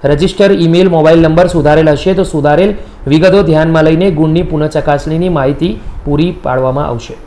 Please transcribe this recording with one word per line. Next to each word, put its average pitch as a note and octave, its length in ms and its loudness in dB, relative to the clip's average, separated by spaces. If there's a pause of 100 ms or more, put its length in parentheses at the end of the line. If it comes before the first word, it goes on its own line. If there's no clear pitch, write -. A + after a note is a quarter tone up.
રજિસ્ટર E3+ 480 0
ઈમેલ, F3 380 2
મોબાઈલ E3 320 4
નંબર E3 260 2
સુધારેલ D#3 420 2
હશે D3+ 240 0
તો F3+ 100 0
સુધારેલ D#3 500 0 (340)
વિગતો F#3 360 2
ધ્યાનમાં D#3+ 400 2
લઈને E3 280 2
ગુણની D#3 320 0
પુનઃ D3+ 240 -4
ચકાસણીની D3+ 640 -2
માહિતી D#3 500 -2 (260)
પૂરી D#3 380 -2
પાડવામાં C3 440 -4
આવશે. A#2 260 -10 (140)